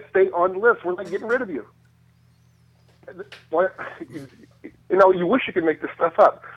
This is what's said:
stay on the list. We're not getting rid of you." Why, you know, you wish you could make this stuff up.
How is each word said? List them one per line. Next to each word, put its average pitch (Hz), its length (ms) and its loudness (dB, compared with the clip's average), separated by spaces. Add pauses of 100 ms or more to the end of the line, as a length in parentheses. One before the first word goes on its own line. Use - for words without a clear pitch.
stay 190 200 4
on 180 240 0
the 185 60 -6
list. 226 240 2
We're 180 120 -2
not 190 160 -10
getting 202 160 -8
rid 247 140 0
of 214 80 -6
you." 120 160 -8 (1800)
Why, 175 180 2 (420)
you 139 180 -16 (720)
know, 190 140 8
you 180 140 0
wish 240 220 0
you - 60 -10
could 170 100 -2
make 156 180 -2
this 143 140 -8
stuff 165 240 -2
up. - 240 4 (140)